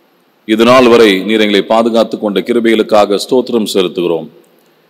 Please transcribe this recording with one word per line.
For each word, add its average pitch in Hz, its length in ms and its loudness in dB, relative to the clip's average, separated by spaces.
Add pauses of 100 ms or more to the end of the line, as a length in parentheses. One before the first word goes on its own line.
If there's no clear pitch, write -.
(460)
இது 110 200 0
நாள் 127 220 4
வரை 113 320 4
நீர் 107 200 -2
எங்களை 104 220 0
பாதுகாத்து 113 580 -2
கொண்ட 101 200 -4
கிருபைகளுக்காக 110 800 0 (100)
ஸ்தோத்திரம் 117 440 -2
செலுத்துகிறோம். 85 540 -4 (640)